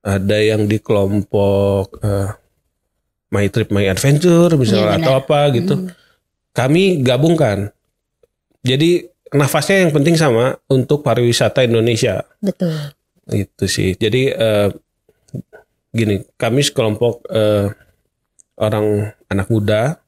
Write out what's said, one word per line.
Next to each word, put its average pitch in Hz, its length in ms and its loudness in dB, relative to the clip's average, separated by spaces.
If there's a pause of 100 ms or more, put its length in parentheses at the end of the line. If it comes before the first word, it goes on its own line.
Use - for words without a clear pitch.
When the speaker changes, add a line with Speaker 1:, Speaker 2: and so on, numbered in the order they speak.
Speaker 1:
ada 101 400 -2
yang 107 240 0
di 107 160 -2
kelompok, 98 1160 0
eh, 98 340 -4 (960)
My 101 220 0
Trip 110 240 -4
My 98 160 0
Adventure 165 680 2
misalnya, 113 240 2
Speaker 2:
Iya, 107 160 0
benar. 160 80 -2
Speaker 1:
atau 135 140 2
apa 147 200 0 (140)
gitu. 170 240 0
Speaker 2:
Hmm. 92 100 -8 (680)
Speaker 1:
Kami 151 500 0
gabungkan. 127 640 0 (960)
Jadi 156 480 0 (200)
nafasnya 151 520 2
yang 151 80 0
penting 151 200 2
sama 131 440 0 (120)
untuk 139 320 0
pariwisata 120 640 0
Indonesia. 113 600 0 (160)
Speaker 2:
Betul. 185 320 -4 (560)
Speaker 1:
Itu 101 360 -4
sih. 95 320 -2
Jadi, 127 360 -2
eh, 104 360 0 (1200)
gini, 107 320 -2 (160)
kami 120 240 0
sekelompok, 117 720 -2
eh, 104 360 0 (880)
orang 107 560 -2 (160)
anak 101 200 -4
muda 110 480 0 (100)